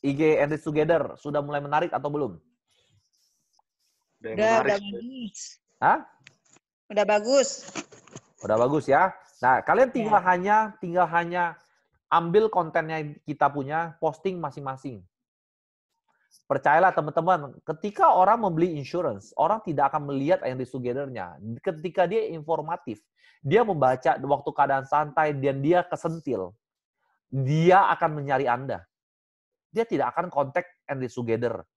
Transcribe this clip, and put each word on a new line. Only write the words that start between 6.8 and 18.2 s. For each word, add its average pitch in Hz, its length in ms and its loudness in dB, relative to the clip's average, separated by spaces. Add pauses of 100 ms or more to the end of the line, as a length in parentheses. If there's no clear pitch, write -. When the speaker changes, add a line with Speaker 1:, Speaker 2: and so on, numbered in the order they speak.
Speaker 3:
Udah 208 160 2
bagus. 214 440 2 (920)
Speaker 1:
Udah 107 160 0
bagus 139 300 0
ya. 147 260 4 (300)
Nah, 123 180 4
kalian 233 320 2
tinggal 214 240 2
Speaker 3:
Ya. 180 140 2
Speaker 1:
hanya, 185 260 2 (240)
tinggal 175 300 2
hanya 170 480 -2 (480)
ambil 170 400 4
kontennya 160 800 -4
kita 143 240 0
punya, 147 480 -6
posting 175 400 -4
masing-masing. 131 640 -12 (1400)
Percayalah 151 480 4
teman-teman, 156 720 -2
ketika 208 480 0
orang 196 320 4